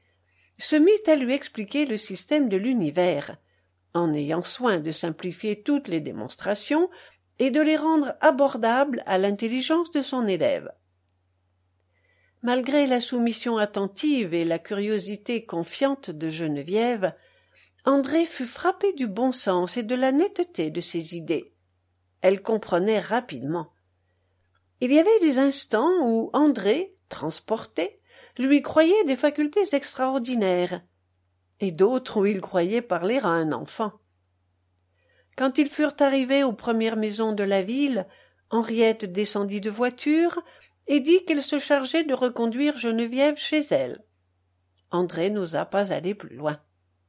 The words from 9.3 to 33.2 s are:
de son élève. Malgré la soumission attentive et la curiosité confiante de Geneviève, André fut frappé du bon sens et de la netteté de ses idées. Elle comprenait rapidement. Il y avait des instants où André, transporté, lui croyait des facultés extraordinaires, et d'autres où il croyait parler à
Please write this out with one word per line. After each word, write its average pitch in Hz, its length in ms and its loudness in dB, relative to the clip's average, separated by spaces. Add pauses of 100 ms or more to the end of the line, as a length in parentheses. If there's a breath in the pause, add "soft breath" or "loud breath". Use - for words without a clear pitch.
de 294 100 -2
son 254 260 -2
élève. 127 460 0 (1700)
Malgré 262 440 2
la 247 140 2
soumission 233 560 -2
attentive 208 760 0
et 170 120 2
la 165 140 0
curiosité 208 840 -4
confiante 269 680 -4
de 156 180 -6
Geneviève, 170 840 -2 (720 soft breath)
André 277 400 2
fut 262 220 -8
frappé 370 460 -2
du 269 140 -4
bon 233 260 -2
sens 180 440 -2
et 247 60 -4
de 220 120 -4
la 262 180 0
netteté 302 580 -2
de 165 100 -8
ses 170 360 -8
idées. 160 380 -6 (640)
Elle 196 220 4
comprenait 208 580 0
rapidement. 165 720 -6 (1080)
Il 254 120 2
y 302 60 8
avait 403 220 6
des 285 180 4
instants 269 540 2 (100)
où 226 300 0
André, 285 600 2 (140)
transporté, - 920 -6 (380 soft breath)
lui 269 240 4
croyait 349 420 4
des 269 120 0
facultés 294 580 0
extraordinaires, 233 1080 -2 (800)
et 190 120 -2
d'autres 233 480 2
où 196 60 4
il 202 140 0
croyait 190 420 0
parler 190 360 0
à 220 100 0